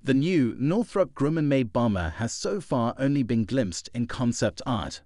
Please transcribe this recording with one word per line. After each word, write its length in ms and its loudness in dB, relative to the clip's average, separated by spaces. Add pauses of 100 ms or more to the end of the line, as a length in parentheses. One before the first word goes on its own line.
The 140 2
new 420 2
Northrop 560 0
Grumman-made 580 2
bomber 460 0
has 160 -2
so 280 -4
far 360 -2
only 240 2
been 240 2
glimpsed 480 -4
in 140 -2
concept 580 -2
art. 400 -4